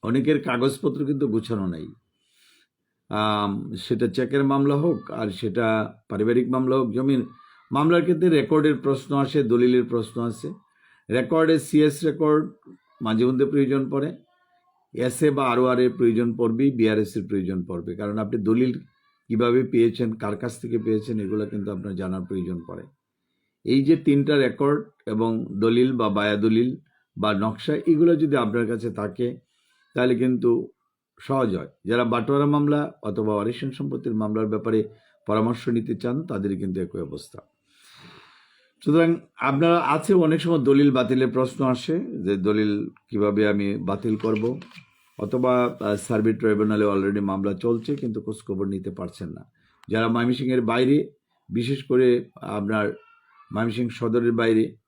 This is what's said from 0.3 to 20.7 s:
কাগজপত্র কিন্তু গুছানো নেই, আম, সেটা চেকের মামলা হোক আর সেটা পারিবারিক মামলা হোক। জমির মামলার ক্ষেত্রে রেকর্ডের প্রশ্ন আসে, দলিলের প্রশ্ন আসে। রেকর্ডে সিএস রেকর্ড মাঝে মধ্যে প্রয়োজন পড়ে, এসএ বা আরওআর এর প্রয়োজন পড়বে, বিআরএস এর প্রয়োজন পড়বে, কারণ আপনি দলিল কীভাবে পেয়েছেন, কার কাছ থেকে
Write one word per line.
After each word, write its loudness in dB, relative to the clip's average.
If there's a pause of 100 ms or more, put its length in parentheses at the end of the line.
কাগজপত্র -2
কিন্তু -2
গুছানো -2
নেই, -8 (1200)
আম, -2
সেটা -2
চেকের -2
মামলা 2
হোক -2
আর -4
সেটা -2 (140)
পারিবারিক 0
মামলা 0
হোক। 0
জমির 0 (500)
মামলার 4
ক্ষেত্রে 2
রেকর্ডের 4
প্রশ্ন -2
আসে, 0
দলিলের 4
প্রশ্ন -4
আসে। -6 (580)
রেকর্ডে 2
সিএস 2
রেকর্ড 2 (520)
মাঝে 2
মধ্যে 2
প্রয়োজন 0
পড়ে, -4 (760)
এসএ 0
বা 0
আরওআর 2
এর 4
প্রয়োজন 2
পড়বে, 2
বিআরএস 2
এর -4
প্রয়োজন -2
পড়বে, -8
কারণ -6
আপনি -4
দলিল 2 (500)
কীভাবে 2
পেয়েছেন, 2
কার -6
কাছ -8
থেকে -4